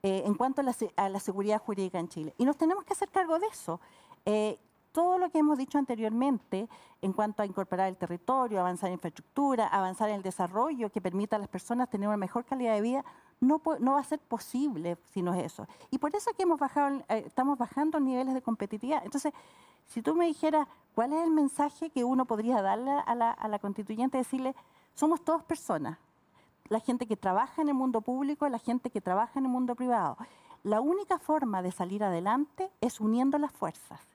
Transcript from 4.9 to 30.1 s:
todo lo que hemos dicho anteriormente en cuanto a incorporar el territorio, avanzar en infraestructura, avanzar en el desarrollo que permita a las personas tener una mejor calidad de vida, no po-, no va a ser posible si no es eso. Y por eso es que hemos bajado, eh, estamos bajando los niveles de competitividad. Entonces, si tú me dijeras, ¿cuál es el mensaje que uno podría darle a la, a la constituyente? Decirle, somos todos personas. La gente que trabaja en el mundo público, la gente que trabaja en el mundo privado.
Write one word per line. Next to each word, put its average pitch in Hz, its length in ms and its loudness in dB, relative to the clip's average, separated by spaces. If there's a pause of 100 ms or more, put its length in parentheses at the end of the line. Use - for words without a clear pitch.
todo 359 240 4
lo 359 140 2
que 320 80 0
hemos 302 180 4
dicho 269 220 -2
anteriormente 226 920 0 (320)
en 190 140 0
cuanto 214 280 0
a 202 40 0
incorporar 190 420 -2
el 185 80 -6
territorio, 214 640 0
avanzar 180 300 0
en 185 40 -4
infraestructura, 240 720 -2
avanzar 190 440 0
en 208 60 -2
el 196 60 -8
desarrollo 208 720 -2
que 208 80 -2
permita 190 360 -2
a - 20 -2
las 196 100 -6
personas 247 400 -2
tener 202 200 -2
una 208 100 0
mejor 202 260 -4
calidad 247 300 0
de 208 80 2
vida, 254 220 0 (360)
no 285 180 6
po-, 311 200 -2
no 254 140 2
va 277 80 4
a 269 40 -6
ser 302 140 -4
posible 220 800 -4 (120)
si 190 120 -2
no 175 100 0
es 170 140 0
eso. - 200 -10 (240)
Y 262 60 -2
por 294 180 0
eso 415 140 -2
es - 80 -2
que 381 60 -2
hemos 330 180 4
bajado, 277 480 0
eh, 220 180 0
estamos 269 300 2
bajando 302 420 0
los 269 80 2
niveles 262 280 0
de 254 80 -4
competitividad. 226 600 -2
Entonces, 285 300 -4 (540)
si 233 160 -6
tú 311 120 0
me 339 120 4
dijeras, 311 420 2 (260)
¿cuál 254 200 0
es 330 100 2
el 330 60 2
mensaje 294 580 0
que 254 160 -2
uno 254 220 2
podría 226 340 0
darle 214 320 0
a 277 220 0
la, 233 160 2
a - 180 -6
la 208 100 -2
constituyente? 214 600 -2
Decirle, 254 360 -2 (380)
somos 311 320 2
todos 320 180 2
personas. 156 540 -4 (720)
La 196 120 0
gente 247 260 -2
que 214 100 -2
trabaja 214 460 0
en 294 60 2
el 285 60 2
mundo 254 280 0
público, 277 460 -2
la 233 100 -2
gente 240 320 -2
que 208 100 -4
trabaja 208 380 0
en 269 80 0
el 254 40 0
mundo 247 240 0
privado. 233 440 0 (460)